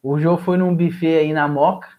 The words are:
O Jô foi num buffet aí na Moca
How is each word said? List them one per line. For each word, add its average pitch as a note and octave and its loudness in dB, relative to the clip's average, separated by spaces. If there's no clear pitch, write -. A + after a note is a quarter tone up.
O C#3+ -2
Jô E3 2
foi F3+ -2
num F3+ 0
buffet E3 0
aí D3+ 0
na D3 0
Moca D#3+ -2